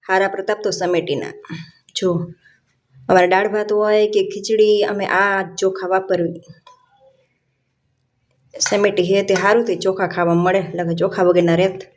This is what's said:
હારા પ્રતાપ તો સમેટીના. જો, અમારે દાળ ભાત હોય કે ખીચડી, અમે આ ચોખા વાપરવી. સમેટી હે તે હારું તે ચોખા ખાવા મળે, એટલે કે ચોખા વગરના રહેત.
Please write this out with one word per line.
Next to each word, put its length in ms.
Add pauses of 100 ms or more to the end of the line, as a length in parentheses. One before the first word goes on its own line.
હારા 200
પ્રતાપ 360
તો 80
સમેટીના. 600 (640)
જો, 360 (760)
અમારે 180
દાળ 200
ભાત 260
હોય 340
કે 160
ખીચડી, 580
અમે 240
આ 500
ચોખા 320
વાપરવી. 540 (2250)
સમેટી 440
હે 200
તે 100
હારું 320
તે 100
ચોખા 320
ખાવા 260
મળે, 260
એટલે 240
કે 120
ચોખા 280
વગરના 320
રહેત. 240 (180)